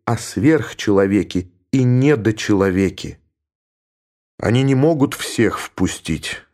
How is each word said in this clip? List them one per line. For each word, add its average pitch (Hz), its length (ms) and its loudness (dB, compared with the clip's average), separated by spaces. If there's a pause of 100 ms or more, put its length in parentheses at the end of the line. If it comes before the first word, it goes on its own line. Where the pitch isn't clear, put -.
о 117 120 -2
сверхчеловеке 98 1300 0 (220)
и 131 120 2
недочеловеке? 104 1400 0 (1200)
«Они 120 240 0
не 135 120 2
могут 139 380 2
всех - 460 -2
впустить», - 840 -6 (100)